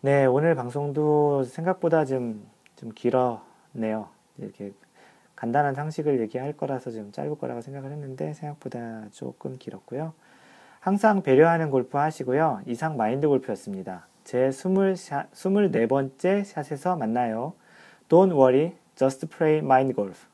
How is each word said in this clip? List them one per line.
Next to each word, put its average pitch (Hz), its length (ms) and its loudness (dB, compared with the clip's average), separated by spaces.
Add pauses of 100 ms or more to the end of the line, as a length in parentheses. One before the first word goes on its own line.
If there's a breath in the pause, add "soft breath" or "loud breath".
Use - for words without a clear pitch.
네, 139 220 4
오늘 147 300 4
방송도 143 880 0
생각보다 165 640 0
좀, 120 420 -4 (300)
좀 113 180 -16
길었네요. 117 1120 -4 (300)
이렇게 101 340 -14 (640 soft breath)
간단한 135 400 0
상식을 147 460 -2
얘기할 127 360 -6
거라서 127 360 -6
좀 104 180 -12
짧을 143 280 -8
거라고 123 220 -8
생각을 135 300 -14
했는데 147 440 -10
생각보다 117 760 -12
조금 131 480 -12
길었고요. 147 540 -12 (720 soft breath)
항상 202 380 2
배려하는 156 480 4
골프 131 260 0
하시고요. 143 680 0
이상 139 320 -4
마인드 123 280 0
골프였습니다. 98 800 -4 (160)
제 131 300 0
스물 190 460 0
샷, 143 340 -8
스물네 190 540 0
번째 139 580 0
샷에서 160 520 -6
만나요. 120 580 -2 (560 loud breath)
Don't 185 220 8
worry, 135 420 6 (200)
just 135 340 0
play 156 320 2
mind 135 340 4
golf. 98 400 -6